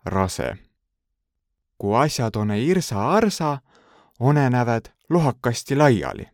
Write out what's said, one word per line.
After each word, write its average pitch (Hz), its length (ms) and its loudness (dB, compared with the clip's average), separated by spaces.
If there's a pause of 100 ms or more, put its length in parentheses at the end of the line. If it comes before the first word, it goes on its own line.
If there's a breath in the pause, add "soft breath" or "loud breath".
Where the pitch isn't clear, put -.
rase. 90 520 -2 (1200)
Ku 101 160 -2
asjad 123 420 0
on 107 140 -2
irsa 120 680 -2
arsa, 170 420 0 (640 soft breath)
one 143 300 4
nävät 120 420 -2 (160)
lohakasti 139 680 -2
laiali. 123 580 2